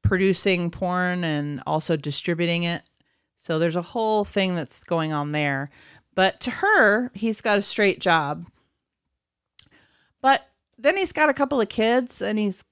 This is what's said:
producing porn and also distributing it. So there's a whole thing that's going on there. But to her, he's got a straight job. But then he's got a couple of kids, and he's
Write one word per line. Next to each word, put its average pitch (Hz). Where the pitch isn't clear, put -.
producing 185
porn 180
and 147
also 156
distributing 170
it. 170
So 160
there's 165
a 180
whole 220
thing 190
that's -
going 160
on 147
there. 143
But 190
to 247
her, 247
he's 214
got 208
a 208
straight 202
job. 160
But 262
then 277
he's 381
got 302
a 277
couple 277
of 208
kids, 240
and 214
he's 202